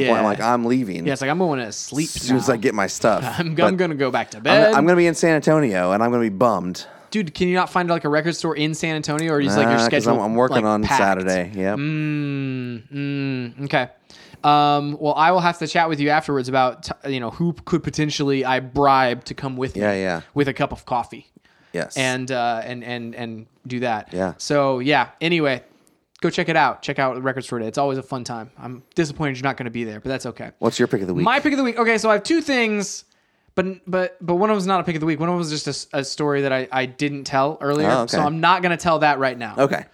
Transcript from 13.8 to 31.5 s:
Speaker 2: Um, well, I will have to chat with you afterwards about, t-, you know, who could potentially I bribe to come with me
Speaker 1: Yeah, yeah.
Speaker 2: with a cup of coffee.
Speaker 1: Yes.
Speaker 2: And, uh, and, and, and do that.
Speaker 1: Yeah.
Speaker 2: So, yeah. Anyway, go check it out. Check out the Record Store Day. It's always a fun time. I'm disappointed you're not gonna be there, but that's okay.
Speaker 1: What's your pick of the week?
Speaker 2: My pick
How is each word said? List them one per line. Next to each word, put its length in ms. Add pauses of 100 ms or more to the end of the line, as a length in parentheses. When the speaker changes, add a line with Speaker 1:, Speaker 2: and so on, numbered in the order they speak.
Speaker 2:
Um, 560
well, 140
I 180
will 80
have 180
to 80
chat 220
with 120
you 100
afterwards 380
about, 360
t-, 300
you 60
know, 100
who 240 (100)
could 180
potentially 640
I 160
bribe 640
to 100
come 220
with 180
me 80
Speaker 1:
Yeah, 120
yeah. 260 (140)
Speaker 2:
with 140
a 60
cup 160
of 160
coffee. 400 (460)
Speaker 1:
Yes. 240
Speaker 2:
And, 340
uh, 340
and, 200
and, 320
and 300 (200)
do 140
that. 320
Speaker 1:
Yeah. 260
Speaker 2:
So, 400
yeah. 300 (120)
Anyway, 420 (580)
go 100
check 180
it 80
out. 260
Check 180
out 160
the 60
Record 220
Store 140
Day. 80
It's 120
always 200
a 40
fun 200
time. 340
I'm 260 (120)
disappointed 440
you're 40
not 140
gonna 140
be 140
there, 160
but 80
that's 180
okay. 340
Speaker 1:
What's 180
your 100
pick 120
of 80
the 60
week? 100
Speaker 2:
My 160
pick 120